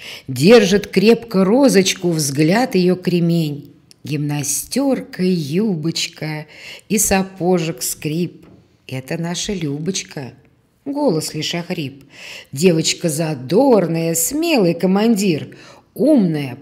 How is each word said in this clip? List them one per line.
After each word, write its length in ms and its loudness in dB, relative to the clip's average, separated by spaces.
держит 600 4
крепко 560 2
розочку, 640 4
взгляд 640 0
её 220 4
кремень. 760 -2
Гимнастёрка, 1200 -4
юбочка 1200 -2
и 100 0
сапожек 840 0
скрип. 640 -6
Это 280 -8
наша 360 -6
Любочка». 800 -8
Голос 500 -2
лишь 200 -6
охрип. 500 -8
Девочка 560 2
задорная, 1080 2
смелый 580 0
командир. 840 0
Умная, 680 2